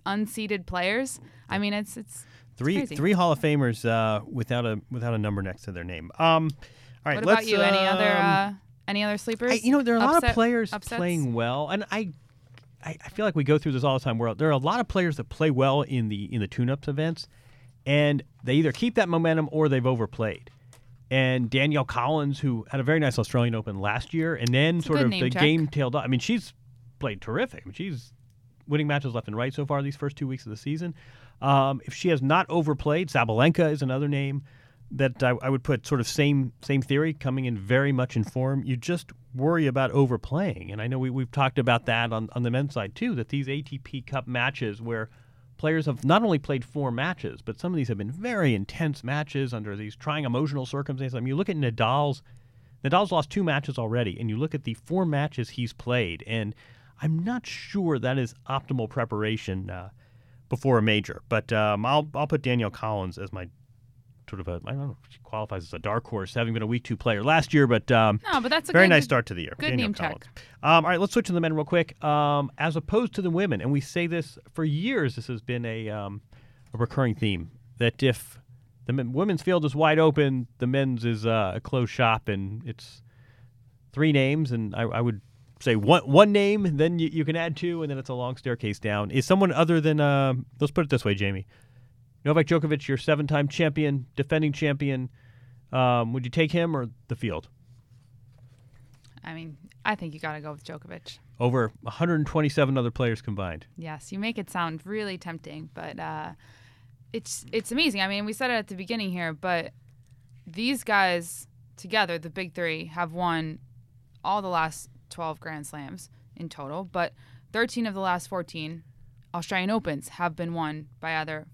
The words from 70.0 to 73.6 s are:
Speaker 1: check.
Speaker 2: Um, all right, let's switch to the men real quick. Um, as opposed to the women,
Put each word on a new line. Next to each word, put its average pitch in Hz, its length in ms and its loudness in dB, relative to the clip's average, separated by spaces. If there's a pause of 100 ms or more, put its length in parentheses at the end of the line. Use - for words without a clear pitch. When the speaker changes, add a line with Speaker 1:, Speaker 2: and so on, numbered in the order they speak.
Speaker 1:
check. - 220 -20 (180)
Speaker 2:
Um, 160 220 6
all 165 60 2
right, 175 100 2
let's 196 120 0
switch 233 140 2
to 180 60 -4
the 170 80 2
men 165 140 0
real 151 100 0
quick. 165 400 0
Um, 147 540 2
as 156 180 0
opposed 214 380 0
to 208 80 -4
the 180 80 0
women, 165 300 0